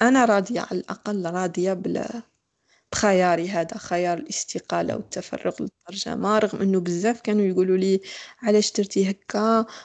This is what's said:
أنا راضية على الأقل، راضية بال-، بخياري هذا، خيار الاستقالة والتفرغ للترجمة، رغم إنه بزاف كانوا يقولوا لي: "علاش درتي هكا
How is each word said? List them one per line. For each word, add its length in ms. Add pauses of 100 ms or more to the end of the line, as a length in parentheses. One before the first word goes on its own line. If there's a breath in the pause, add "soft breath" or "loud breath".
أنا 240
راضية 340
على 200
الأقل، 460
راضية 480
بال-، 480 (720)
بخياري 580
هذا، 280
خيار 400
الاستقالة 800
والتفرغ 640
للترجمة، 800
رغم 220
إنه 180
بزاف 420
كانوا 240
يقولوا 320
لي: 220 (420 loud breath)
"علاش 320
درتي 360
هكا 560 (200 loud breath)